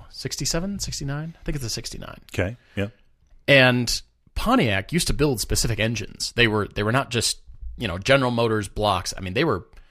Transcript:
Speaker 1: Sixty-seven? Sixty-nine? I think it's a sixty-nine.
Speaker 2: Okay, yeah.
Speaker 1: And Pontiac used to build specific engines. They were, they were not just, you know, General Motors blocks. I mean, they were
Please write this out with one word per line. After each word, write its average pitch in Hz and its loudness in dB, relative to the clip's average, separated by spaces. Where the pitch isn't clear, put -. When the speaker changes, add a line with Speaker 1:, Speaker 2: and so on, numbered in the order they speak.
Speaker 1:
Sixty-seven? - -4
Sixty-nine? 147 -6
I - -20
think 139 -4
it's 135 -6
a 110 -6
sixty-nine. - -10
Speaker 2:
Okay, 104 -2
yeah. 101 -2
Speaker 1:
And 127 4
Pontiac 117 2
used 165 0
to 123 0
build 127 2
specific - 0
engines. 110 -4
They 120 6
were, 104 2
they - -6
were 107 2
not 131 0
just, - -2
you 117 -4
know, 87 -4
General 131 4
Motors 110 2
blocks. 98 0
I - -10
mean, 92 -6
they 139 2
were 120 0